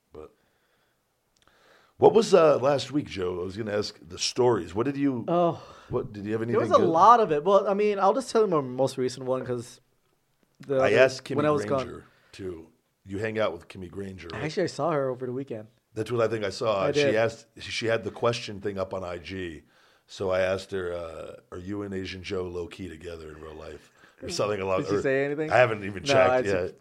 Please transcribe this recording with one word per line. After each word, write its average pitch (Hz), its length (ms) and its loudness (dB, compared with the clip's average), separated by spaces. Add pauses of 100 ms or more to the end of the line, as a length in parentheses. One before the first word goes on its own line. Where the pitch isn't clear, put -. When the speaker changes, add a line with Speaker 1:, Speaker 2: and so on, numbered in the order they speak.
(120)
Speaker 1:
But 76 200 -18 (1700)
what 139 160 8
was, 202 200 4
uh, 160 260 8
last 131 320 0
week, 135 160 -2
Joe? 90 340 -4
I - 20 -4
was 95 140 -8
gonna 104 200 -4
ask 101 280 -4
the 90 120 -16
stories. 107 560 0
What 113 120 0
did 143 120 -4
you? 135 300 -2
Speaker 2:
Oh. 170 340 2 (280)
Speaker 1:
What 120 240 -4
did 101 120 -10
you 107 60 -4
have 110 100 0
anything 117 180 0
Speaker 2:
There - 80 0
was 302 100 6
a 226 40 8
Speaker 1:
good? 180 80 4
Speaker 2:
lot 196 300 8
of 196 120 4
it. 147 120 0
Well, 196 240 4
I 202 60 2
mean, 202 260 0
I'll 196 140 4
just 254 180 -4
tell 226 100 4
you 214 60 4
my 160 140 2
most 127 360 0
recent 127 280 -2
one 127 200 -2
'cause 123 360 -8 (840)
the 135 120 -2
Speaker 1:
I 127 100 4
Speaker 2:
other, 107 120 4
Speaker 1:
asked 131 260 4
Kimmy 139 120 -4
Speaker 2:
when 147 80 2
I 151 60 4
was 147 140 0
Speaker 1:
Granger 135 260 -2
Speaker 2:
gone. 80 120 -14 (280)
Speaker 1:
too. 85 360 -12 (380)
You 95 140 -8
hang 110 200 -4
out 98 140 0
with 90 140 -16
Kimmy 90 220 -14
Granger, 95 420 -12
right? 104 120 -8
Speaker 2:
Actually, 156 200 -2
I 156 40 -2
saw 156 240 -4
her 139 180 0
over 127 160 -6
the 123 80 -6
weekend. 120 340 -8 (280)
Speaker 1:
That's 110 160 -4
what 117 100 0
I 113 60 4
think 107 180 -2
I 95 60 -2
saw. 101 340 0
Speaker 2:
I 143 60 0
Speaker 1:
She 143 120 2
Speaker 2:
did. 131 120 2
Speaker 1:
asked. 113 320 -2 (100)
She - 300 -6
had 113 160 0
the 104 80 -6
question 117 500 -2
thing 101 160 -6
up 95 160 -4
on 92 100 -6
I 90 140 -8
G, 85 460 -10 (440)
so 98 220 -4
I 92 120 2
asked 95 300 -2
her, 92 220 -6
uh, 82 420 -10 (160)
"Are 92 60 -12
you 101 240 -8
and 101 120 -8
Asian 92 300 -8
Joe 92 200 -4
low 87 240 -8
key 92 200 -12
together 82 440 -14
in 76 100 -16
real 78 140 -14
life?" 78 360 -16 (300)
Or - 80 -12
something 104 320 -2
along 95 200 0
Speaker 2:
Did - 80 -4
she 101 60 2
Speaker 1:
or 98 60 2
Speaker 2:
say 139 240 2
anything? 151 260 -4
Speaker 1:
I 110 60 4
haven't 113 260 4
even 95 200 -8
Speaker 2:
No, 139 100 0
Speaker 1:
checked 131 180 6
Speaker 2:
I 127 60 2
Speaker 1:
yet. 127 80 0
Speaker 2:
just, 92 360 0